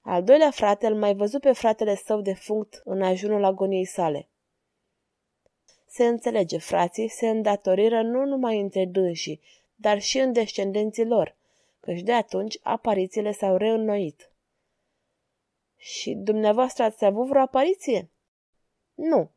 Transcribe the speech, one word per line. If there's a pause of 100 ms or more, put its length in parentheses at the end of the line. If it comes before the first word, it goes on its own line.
Al
doilea
frate
îl
mai
văzu
pe
fratele
său
defunct
în
ajunul
agoniei
sale. (1600)
Se
înțelege,
frații
se
îndatoriră
nu
numai
între
dânsii, (340)
dar
și
în
descendenții
lor, (440)
căci
de
atunci
aparițiile
s-au
reînnoit. (1400)
„Și
dumneavoastră
ați
avut
vreo
apariție?” (840)
„Nu.”